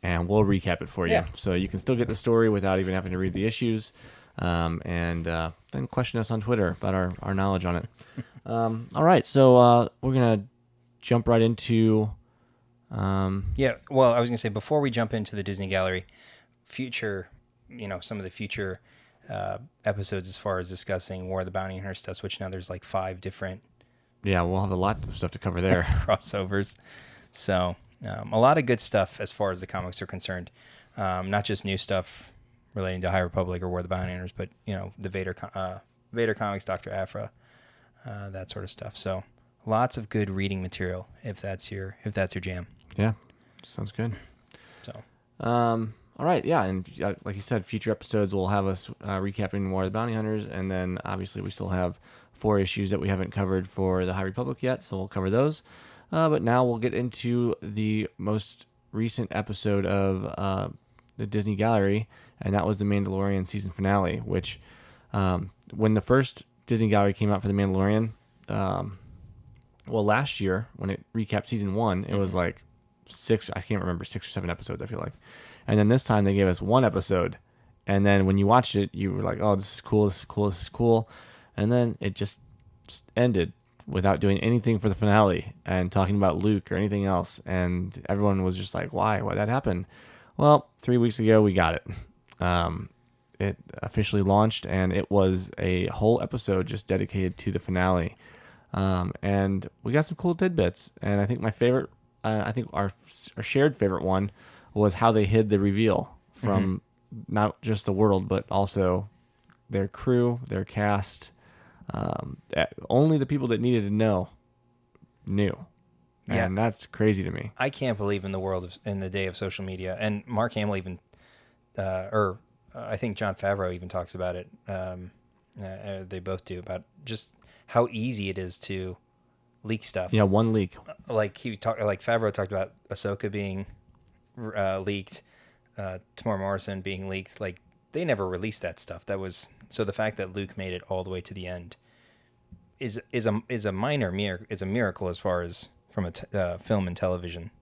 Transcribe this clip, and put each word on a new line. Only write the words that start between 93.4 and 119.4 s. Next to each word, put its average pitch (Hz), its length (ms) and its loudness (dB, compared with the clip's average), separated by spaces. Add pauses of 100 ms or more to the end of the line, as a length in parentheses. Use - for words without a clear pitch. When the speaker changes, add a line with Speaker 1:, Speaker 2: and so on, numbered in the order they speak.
Speaker 1:
officially 101 400 0
launched, 104 440 4
and 92 260 2
it 95 180 -2
was 92 480 4
a 90 300 0
whole 110 340 2
episode 95 440 -2
just - 200 -8
dedicated 95 520 -2
to 98 140 -4
the 92 60 -2
finale. 90 580 0 (560)
Um, 92 400 0 (100)
and 98 460 0 (140)
we 117 100 -4
got 151 140 4
some 160 100 -8
cool 175 180 0
tidbits. 165 580 0 (100)
And 101 180 2
I 101 60 2
think 120 140 -2
my 110 100 0
favorite, 123 400 2 (340)
uh, 110 220 0
I 113 60 -4
think 120 200 -4
our, 98 200 0 (440)
our - 60 -8
shared 139 340 2
favorite 95 280 0
one 95 260 2 (420)
was 104 220 4
how 117 160 4
they 107 140 6
hid 107 260 4
the 104 80 6
reveal 101 580 2 (160)
from 95 480 0 (320)
Speaker 2:
Mm-hmm. 110 220 -10
Speaker 1:
not 107 260 0
just 110 260 -2
the 104 60 0
world, 98 360 4
but 95 240 0
also 98 560 2 (600)
their 98 200 0
crew, 120 580 2
their 95 180 -4
cast, 104 680 -2 (600)
um, 50 440 -4 (180)
eh, 80 120 2 (220)
only 156 300 6
the 135 80 2
people 135 220 0
that 113 120 2
needed 117 220 2
to 101 80 -2
know 104 380 2 (1000)
knew. 98 400 0 (640)
Speaker 2:
Yeah. 110 180 2
Speaker 1:
And 92 100 -2
that's 110 300 -2
crazy 104 380 2
to 90 60 -4
me. - 280 -8
Speaker 2:
I 131 120 0
can't 123 280 -4
believe 101 260 -2
in 98 80 -4
the 95 60 -4
world 95 260 -2
of, 90 200 -16
in 98 160 -4
the 92 100 -6
day 95 160 -2
of 90 100 -6
social 98 280 -6